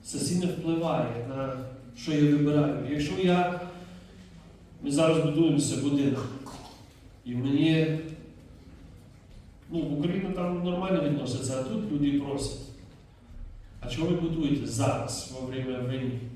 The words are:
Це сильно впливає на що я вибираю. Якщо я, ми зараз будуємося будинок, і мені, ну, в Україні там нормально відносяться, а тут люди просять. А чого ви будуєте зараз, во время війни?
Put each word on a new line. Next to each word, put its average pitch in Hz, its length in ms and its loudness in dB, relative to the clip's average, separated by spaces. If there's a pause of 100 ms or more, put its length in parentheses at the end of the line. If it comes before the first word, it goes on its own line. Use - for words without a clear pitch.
Це - 140 -8
сильно 175 340 2
впливає 160 760 0
на 135 240 -4 (440)
що 160 140 -4
я 147 200 6
вибираю. 147 440 4 (160)
Якщо 151 220 -2 (100)
я, 180 360 4 (1200)
ми 143 80 -2
зараз 160 340 4
будуємося 147 560 4
будинок, 139 460 2 (1000)
і 123 100 -6
мені, 156 640 4 (1700)
ну, 165 80 0
в 147 200 -2
Україні 185 360 0
там 175 280 -2
нормально 180 400 0
відносяться, 131 560 -2
а - 40 -2
тут 220 280 -4
люди 143 280 2
просять. - 400 -4 (1200)
А 123 80 -10
чого 160 200 -2
ви 175 80 2
будуєте 160 520 0
зараз, - 680 -2
во 127 120 -8
время 127 320 -4 (100)
війни? 127 300 -4 (160)